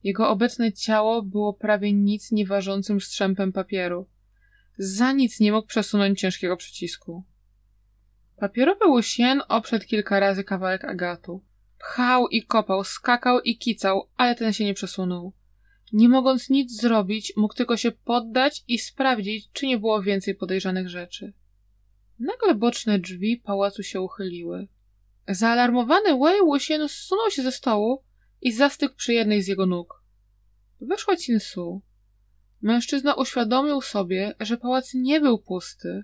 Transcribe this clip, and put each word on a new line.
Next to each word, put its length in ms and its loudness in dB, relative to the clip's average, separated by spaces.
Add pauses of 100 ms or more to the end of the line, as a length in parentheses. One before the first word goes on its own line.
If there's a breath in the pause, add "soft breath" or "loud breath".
Jego 260 0
obecne 440 0
ciało 480 0
było 320 -2
prawie 400 0
nic 380 2
nie 140 2
ważącym 560 -2
strzępem 500 -2
papieru. 580 -6 (680)
Za 340 0
nic 280 0
nie 120 6
mógł 160 0
przesunąć 520 0
ciężkiego 380 -2
przycisku. 680 -12 (1120)
Papierowy 500 2
Łusien 600 4
obszedł 380 -2
kilka 340 0
razy 240 2
kawałek 420 -4
agatu. 580 -8 (360)
Pchał 480 2
i 160 -2
kopał, 400 0
skakał 580 2
i 160 -2
kicał, 500 -2 (100)
ale 180 2
ten 180 0
się 120 -2
nie 80 0
przesunął. 600 -6 (600 soft breath)
Nie 160 8
mogąc 400 4
nic 320 0
zrobić, 560 0
mógł 160 2
tylko 240 -2
się 140 0
poddać 760 -2
i 120 -2
sprawdzić, 720 -2
czy 160 -6
nie 100 0
było 240 0
więcej 340 -2
podejrzanych 540 -4
rzeczy. 440 -14 (880)
Nagle 360 0
boczne 440 0
drzwi 380 -4
pałacu 460 -4
się 180 -6
uchyliły. 680 -8 (600)
Zaalarmowany 840 2 (100)
Wei 200 4
Wuxian 500 2
zsunął 420 -2
się 120 -4
ze 80 0
stołu 520 0 (380)
i 100 0
zastygł 440 0
przy 180 -2
jednej 300 2
z 40 -4
jego 180 0
nóg. 380 -4 (760)
Weszła 340 -2
Qin 240 0
Su. 420 -8 (800)
Mężczyzna 520 0
uświadomił 680 0
sobie, 580 -2
że 180 -4
pałac 360 -2
nie 280 2
był 160 4
pusty 680 -8